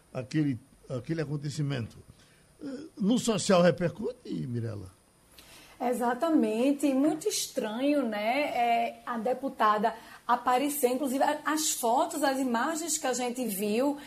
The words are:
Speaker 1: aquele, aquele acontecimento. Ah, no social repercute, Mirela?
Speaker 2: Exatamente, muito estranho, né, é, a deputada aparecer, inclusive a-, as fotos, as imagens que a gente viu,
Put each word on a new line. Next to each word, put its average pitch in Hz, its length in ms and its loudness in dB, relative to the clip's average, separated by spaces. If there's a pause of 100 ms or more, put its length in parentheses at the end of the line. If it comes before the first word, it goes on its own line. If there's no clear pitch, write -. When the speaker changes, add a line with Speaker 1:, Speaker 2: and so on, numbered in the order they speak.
(140)
Speaker 1:
aquele, 139 440 -2 (320)
aquele 135 320 -6
acontecimento. 139 760 -4 (680)
Ah, - 20 -10 (320)
no 220 220 2
social 190 420 4
repercute, 180 680 0 (180)
Mirela? 110 420 -6 (920)
Speaker 2:
Exatamente, 254 1080 2
muito 302 340 2
estranho, 262 760 0
né, 220 380 0 (140)
é, 233 480 0
a 240 140 -6
deputada 220 760 2 (320)
aparecer, 254 640 2
inclusive 262 340 0
a-, 294 200 2
as 311 280 0
fotos, 302 520 0
as 269 140 2
imagens 277 640 -2
que 277 80 -4
a 254 60 0
gente 247 340 -4
viu, 214 600 0